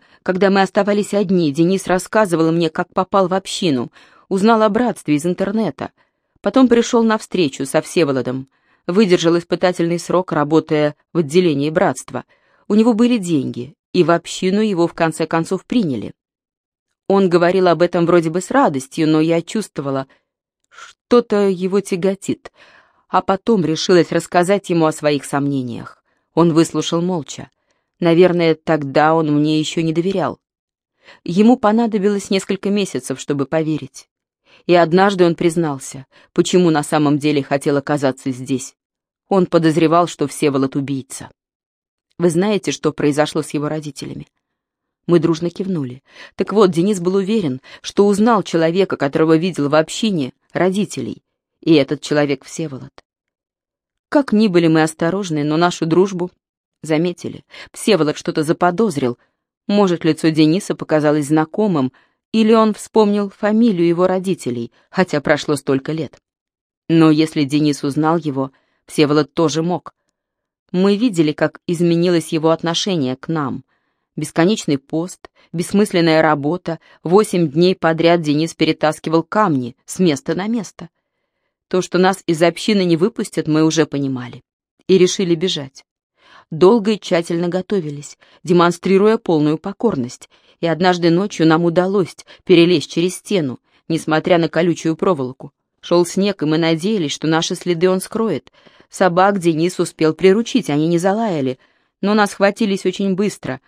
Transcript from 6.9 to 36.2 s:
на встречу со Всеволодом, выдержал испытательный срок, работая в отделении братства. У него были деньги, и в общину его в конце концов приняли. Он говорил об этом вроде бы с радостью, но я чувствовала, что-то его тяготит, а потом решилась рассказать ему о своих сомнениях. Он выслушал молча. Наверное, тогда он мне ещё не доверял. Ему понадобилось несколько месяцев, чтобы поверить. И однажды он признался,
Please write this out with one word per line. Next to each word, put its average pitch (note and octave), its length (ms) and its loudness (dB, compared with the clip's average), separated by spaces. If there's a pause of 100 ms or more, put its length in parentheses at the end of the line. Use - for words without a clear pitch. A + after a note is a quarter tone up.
на A3 140 2
встречу D#3 480 -4
со D#3 160 0
Всеволодом, C3+ 680 -2 (380)
выдержал F3 500 2
испытательный F3 640 -2
срок, F3+ 320 -2
работая D3+ 640 0 (180)
в E3 60 0
отделении D3+ 500 2
братства. D#3 560 -4 (420)
У G#3 80 0
него A3 180 4
были A#3+ 240 2
деньги, C3 580 -4 (180)
и F3+ 100 2
в D3+ 80 2
общину F#3 500 -2
его F3+ 260 0
в - 60 -10
конце E3 320 -2
концов E3+ 400 -4
приняли. D#3 480 -4 (920)
Он G3 220 2
говорил F3 380 2
об E3 140 2
этом E3+ 240 0
вроде E3+ 240 2
бы E3+ 120 -4
с - 100 -12
радостью, D#3+ 560 0
но D#3 120 2
я E3 220 0
чувствовала, C#3 640 -8 (640)
что-то - 800 -2
его F#3 320 -2
тяготит, F#3+ 720 -4 (560)
а F#3 140 0
потом G3 440 0
решилась D#3+ 460 2
рассказать F3+ 580 0
ему E3 160 2
о D#3 60 2
своих D3 340 -2
сомнениях. C3+ 800 -6 (320)
Он E3 180 4
выслушал E3 480 0
молча. F3 480 -8 (500)
Наверное, E3+ 560 4
тогда D3+ 580 0
он D#3 220 0
мне D3+ 240 0
ещё D#3 220 -4
не D#3+ 100 -2
доверял. E3+ 480 -4 (840)
Ему G#3+ 340 4
понадобилось G#3 720 0
несколько F#3+ 400 -4
месяцев, F3+ 500 -4
чтобы C#3 260 -4
поверить. D#3 600 -6 (600)
И E3+ 80 4
однажды F3+ 500 4
он E3+ 100 2
признался, D#3 720 -4 (280)